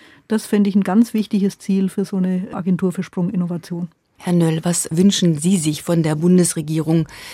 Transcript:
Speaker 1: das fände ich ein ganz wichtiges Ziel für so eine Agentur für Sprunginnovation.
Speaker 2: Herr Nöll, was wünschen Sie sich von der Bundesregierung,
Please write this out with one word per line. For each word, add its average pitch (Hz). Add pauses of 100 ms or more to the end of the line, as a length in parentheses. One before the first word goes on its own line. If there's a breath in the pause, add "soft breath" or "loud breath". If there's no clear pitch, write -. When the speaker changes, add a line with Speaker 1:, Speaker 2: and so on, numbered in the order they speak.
(280 soft breath)
Speaker 1:
das 214
fände 208
ich 185
ein 196
ganz 202
wichtiges 202
Ziel 190
für 196
so 190
eine 185
Agentur 180
für 185
Sprunginnovation. 175 (300)
Speaker 2:
Herr 175
Nöll, 165
was 175
wünschen 175
Sie 180
sich 151
von 170
der 156
Bundesregierung, 165 (260 loud breath)